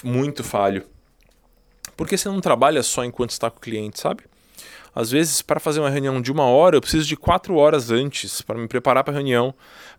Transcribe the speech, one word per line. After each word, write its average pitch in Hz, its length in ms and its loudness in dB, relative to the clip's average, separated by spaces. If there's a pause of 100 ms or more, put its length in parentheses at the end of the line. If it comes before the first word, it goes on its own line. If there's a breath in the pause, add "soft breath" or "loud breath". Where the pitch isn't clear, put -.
muito 131 400 -2
falho. 101 400 0 (1120)
Porque 165 220 -4
você - 100 -6
não 196 140 -4
trabalha 139 420 2
só - 220 -4
enquanto 120 260 -4
está - 180 -4
com - 80 -12
o - 40 -20
cliente, 107 400 -8
sabe? - 220 -4 (720 loud breath)
Às 117 180 -4
vezes, 151 300 0
pra 151 180 -2
fazer 156 220 -2
uma 143 80 0
reunião 135 320 -2
de 123 100 -4
uma 147 140 0
hora, 147 320 6
eu 120 40 4
preciso 156 240 0
de 151 120 -4
quatro 180 380 0
horas 147 360 4
antes 123 500 -2
pra - 160 -8
me 117 100 -6
preparar 127 360 0
pra 143 100 -6
reunião, 131 400 0 (460 loud breath)